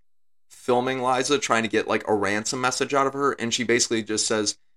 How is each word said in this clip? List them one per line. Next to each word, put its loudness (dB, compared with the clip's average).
filming 0
Liza 2
trying 2
to 0
get, 0
like, -2
a 2
ransom 0
message -2
out 4
of -4
her, 0
and -4
she -2
basically 2
just -4
says, -2